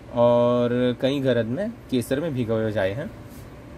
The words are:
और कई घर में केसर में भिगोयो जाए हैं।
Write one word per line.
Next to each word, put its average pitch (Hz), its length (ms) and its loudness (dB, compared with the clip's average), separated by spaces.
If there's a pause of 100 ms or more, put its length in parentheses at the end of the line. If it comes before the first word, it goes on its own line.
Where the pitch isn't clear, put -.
(140)
और 120 880 4
कई 139 180 2
घर 120 240 2
में 165 280 -4 (200)
केसर 127 280 0
में 160 140 -2
भिगोयो 110 380 0
जाए 98 200 0
हैं। 151 200 -8 (680)